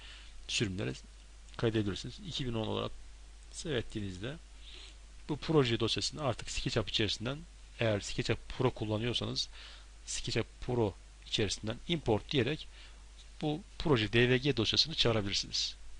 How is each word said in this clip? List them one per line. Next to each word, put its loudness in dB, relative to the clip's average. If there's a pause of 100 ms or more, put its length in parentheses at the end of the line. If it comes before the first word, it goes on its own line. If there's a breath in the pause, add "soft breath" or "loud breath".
(480 loud breath)
sürümlere 0 (640)
kaydedebilirsiniz. 2 (120)
İki -4
bin -2
on 0
olarak 0 (600)
save -2
ettiğinizde -4 (920 loud breath)
bu -2
proje 6
dosyasını 0
artık 0
SketchUp 0
içerisinden, 0 (420)
eğer 4
SketchUp -2
Pro 4
kullanıyorsanız, 0 (580 loud breath)
SketchUp 0 (140)
Pro 2 (320)
içerisinden 0 (120)
import 2
diyerek 2 (760 loud breath)
bu 0 (160)
proje 4
D 8
V 6
G 2
dosyasını 4
çağırabilirsiniz. 2 (220)